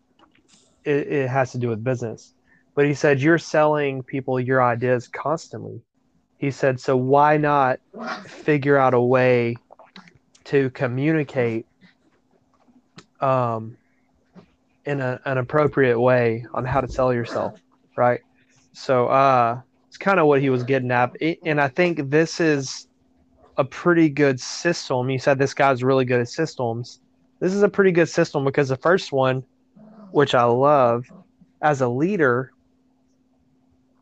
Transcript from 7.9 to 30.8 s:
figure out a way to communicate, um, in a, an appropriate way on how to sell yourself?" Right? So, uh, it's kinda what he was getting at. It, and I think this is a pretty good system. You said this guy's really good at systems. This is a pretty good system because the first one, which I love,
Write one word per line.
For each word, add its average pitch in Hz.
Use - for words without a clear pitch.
figure 143
out 131
a 120
way 123
to 135
communicate, 127
um, 120
in 143
a, 127
an 135
appropriate 131
way 120
on 120
how 127
to 120
sell 127
yourself?" 113
Right? 123
So, 123
uh, 123
it's -
kinda 190
what 143
he 139
was 127
getting 127
at. 123
It, 160
and 147
I 143
think 160
this 160
is 147
a 143
pretty 165
good 139
system. 135
You 131
said 135
this 139
guy's 135
really 131
good 123
at 120
systems. 120
This 180
is 202
a 208
pretty 196
good 165
system 156
because 135
the 131
first 180
one, 131
which 143
I 123
love, 123